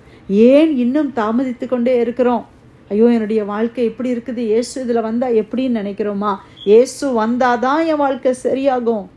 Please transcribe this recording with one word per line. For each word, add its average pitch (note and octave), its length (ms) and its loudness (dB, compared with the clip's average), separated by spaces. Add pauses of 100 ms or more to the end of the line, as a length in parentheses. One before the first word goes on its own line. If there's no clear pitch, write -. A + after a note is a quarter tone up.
(280)
ஏன் C4 480 4
இன்னும் B3+ 400 -2
தாமதித்து A#3+ 520 -2
கொண்டே B3 320 0
இருக்கிறோம்? A#3+ 460 0 (440)
"ஐயோ, G#3+ 160 4
என்னுடைய A3 380 0
வாழ்க்கை A3+ 420 -4
எப்படி A#3+ 280 -4
இருக்குது, A#3 240 -8
இயேசு A#3+ 480 -2
இதுல A#3 160 0
வந்தா A#3 260 -2
எப்படின்னு" A#3 540 -2
நினைக்கிறோமா? G3+ 540 -4 (300)
இயேசு A#3 600 2
வந்தாதான் B3 600 0
என் D#4 100 0
வாழ்க்கை C4+ 380 0 (100)
சரியாகும். B3 720 -2